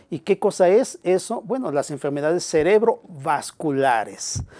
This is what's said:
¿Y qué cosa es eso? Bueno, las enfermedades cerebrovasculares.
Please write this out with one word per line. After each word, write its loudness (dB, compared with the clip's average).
¿Y -6
qué -2
cosa 4
es 2
eso? 0
Bueno, -6
las -2
enfermedades -2
cerebrovasculares. 0